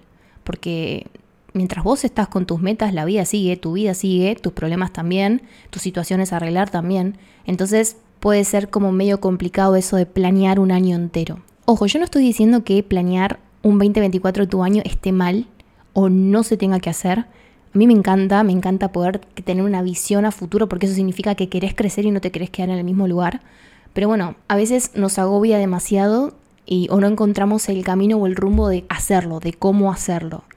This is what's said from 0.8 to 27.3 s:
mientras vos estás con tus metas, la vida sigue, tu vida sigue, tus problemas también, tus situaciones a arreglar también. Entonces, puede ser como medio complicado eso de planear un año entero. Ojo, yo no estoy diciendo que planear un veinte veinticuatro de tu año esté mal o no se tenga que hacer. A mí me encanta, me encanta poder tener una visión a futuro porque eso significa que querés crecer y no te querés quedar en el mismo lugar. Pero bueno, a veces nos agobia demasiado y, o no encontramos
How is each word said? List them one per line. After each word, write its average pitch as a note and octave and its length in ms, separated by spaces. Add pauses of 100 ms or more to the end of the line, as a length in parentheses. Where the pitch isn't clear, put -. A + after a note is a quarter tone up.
mientras F#3 320
vos C4 220
estás G#3+ 240
con F3+ 160
tus E3+ 160
metas, G#3 320
la D#3 100
vida F#3 220
sigue, F3+ 320
tu E3 160
vida G3 220
sigue, F#3+ 420
tus - 160
problemas F3 400
también, G3 480 (300)
tus - 100
situaciones F#3 500
a F3 60
arreglar E3+ 320
también. F#3 480 (280)
Entonces, G3+ 520 (240)
puede G3+ 240
ser G3+ 240
como G3 240
medio G3 260
complicado F#3+ 560
eso F#3+ 220
de F3+ 80
planear F#3+ 520
un F#3+ 140
año F3+ 240
entero. E3+ 460 (240)
Ojo, A3 200
yo A#3+ 140
no F4 60
estoy C#4+ 180
diciendo A3+ 400
que G3 180
planear F#3 580 (220)
un G3+ 160
veinte G3+ 220
veinticuatro F#3+ 460
de F3+ 40
tu F#3 140
año G3+ 220
esté - 260
mal F#3 360 (440)
o G3 160
no F#3+ 360
se A3 120
tenga F#3+ 240
que F3+ 100
hacer. F#3 360 (480)
A G3 40
mí A3 100
me A#3+ 60
encanta, G3 500
me G3 80
encanta F#3 400
poder F3+ 280
tener F#3 440
una G3 180
visión G3+ 440
a G#3+ 60
futuro G#3 360
porque F#3+ 200
eso F#3+ 80
significa F#3+ 400
que F#3+ 120
querés F#3+ 260
crecer G#3 320
y G#3+ 60
no G3 80
te F#3 100
querés F3+ 200
quedar F#3 200
en F#3 100
el F3 40
mismo F#3 240
lugar. F3+ 340 (520)
Pero G3+ 160
bueno, F#3+ 260 (140)
a G3+ 80
veces A#3+ 380
nos G3 220
agobia G3+ 400
demasiado G3+ 760 (320)
y, F3+ 240
o G3 100
no G3+ 80
encontramos G#3 640